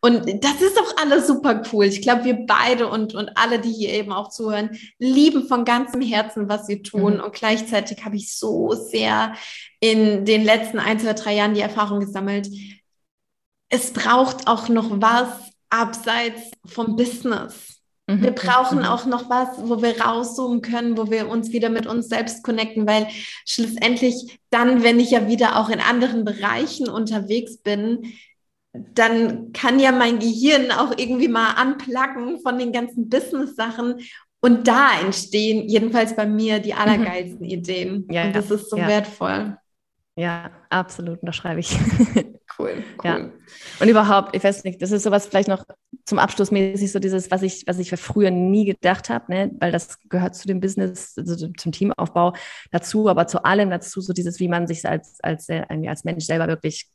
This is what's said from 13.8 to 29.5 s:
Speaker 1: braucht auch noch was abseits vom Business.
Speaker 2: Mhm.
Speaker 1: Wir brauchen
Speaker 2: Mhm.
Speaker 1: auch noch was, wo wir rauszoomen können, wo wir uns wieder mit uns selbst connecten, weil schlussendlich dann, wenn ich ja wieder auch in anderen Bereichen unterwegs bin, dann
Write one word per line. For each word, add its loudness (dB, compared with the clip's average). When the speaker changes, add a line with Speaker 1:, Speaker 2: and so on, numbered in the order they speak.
Speaker 1:
braucht 2
auch 0
noch 2
was 2
abseits -4
vom -4
Business. -4
Speaker 2:
Mhm. 2
Speaker 1:
Wir 2
brauchen 2
Speaker 2:
Mhm. 0
Speaker 1:
auch -2
noch -4
was, 0
wo -2
wir 0
rauszoomen -2
können, -2
wo -2
wir -2
uns -4
wieder 0
mit -2
uns -4
selbst -4
connecten, -2
weil 2
schlussendlich -2
dann, 4
wenn 6
ich 4
ja 4
wieder 2
auch 2
in -2
anderen 2
Bereichen -2
unterwegs -4
bin, -2
dann 2